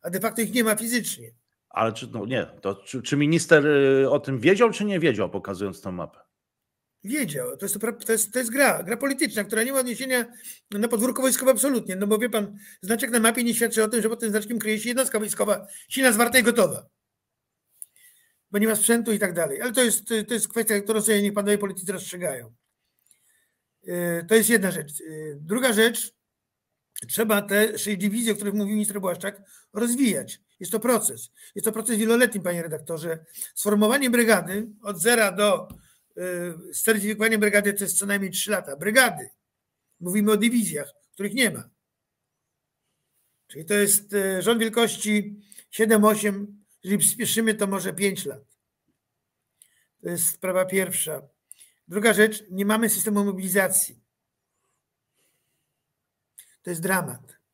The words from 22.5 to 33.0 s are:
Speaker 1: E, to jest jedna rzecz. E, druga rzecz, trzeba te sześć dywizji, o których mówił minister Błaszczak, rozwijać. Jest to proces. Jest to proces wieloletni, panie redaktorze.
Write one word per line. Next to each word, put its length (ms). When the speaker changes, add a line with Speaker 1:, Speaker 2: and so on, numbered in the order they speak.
Speaker 1:
E, 380
to 100
jest 140
jedna 220
rzecz. 200
E, 120
druga 380
rzecz, 400
trzeba 340
te 360
sześć 200
dywizji, 340
o 40
których 180
mówił 200
minister 280
Błaszczak, 400
rozwijać. 680
Jest 120
to 80
proces. 520
Jest 100
to 60
proces 260
wieloletni, 440
panie 200
redaktorze. 640